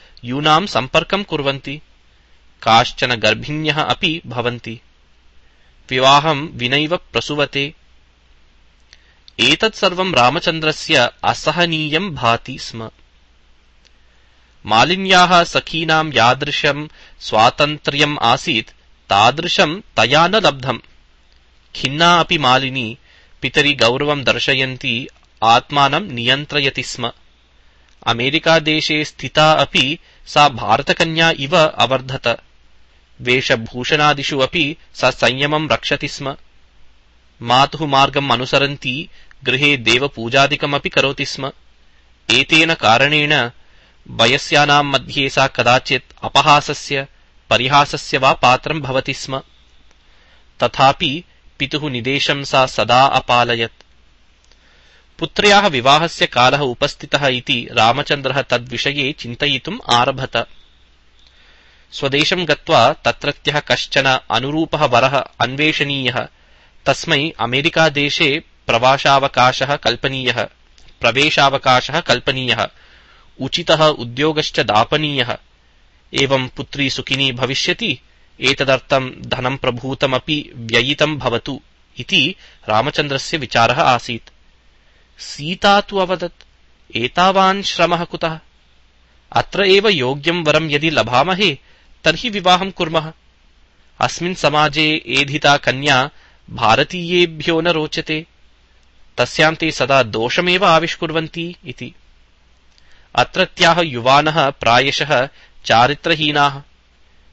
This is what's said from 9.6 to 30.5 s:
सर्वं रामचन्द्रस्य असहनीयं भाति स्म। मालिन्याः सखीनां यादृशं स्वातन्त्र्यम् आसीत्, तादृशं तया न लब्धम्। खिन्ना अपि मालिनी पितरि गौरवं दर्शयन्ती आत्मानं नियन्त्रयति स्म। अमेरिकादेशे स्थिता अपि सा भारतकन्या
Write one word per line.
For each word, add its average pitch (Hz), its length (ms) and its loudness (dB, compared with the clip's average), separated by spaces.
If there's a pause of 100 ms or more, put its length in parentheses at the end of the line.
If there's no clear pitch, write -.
सर्वं 185 380 -2
रामचन्द्रस्य 151 960 0 (140)
असहनीयं 156 880 -2
भाति 123 440 -2
स्म। 110 320 -14 (1800)
मालिन्याः 175 760 4
सखीनां 160 680 -2
यादृशं 139 760 0 (320)
स्वातन्त्र्यम् 147 1000 0
आसीत्, 123 480 0 (400)
तादृशं 151 720 2
तया 139 480 2
न 190 60 -2
लब्धम्। 139 440 -2 (960)
खिन्ना 170 460 2
अपि 165 180 0
मालिनी 131 600 0 (440)
पितरि 143 300 0
गौरवं 135 520 0
दर्शयन्ती 131 840 -2 (340)
आत्मानं 139 580 2
नियन्त्रयति 135 840 -4
स्म। 120 300 -8 (920)
अमेरिकादेशे 151 960 0
स्थिता 151 480 2
अपि 143 460 0 (280)
सा 147 220 4
भारतकन्या 160 840 0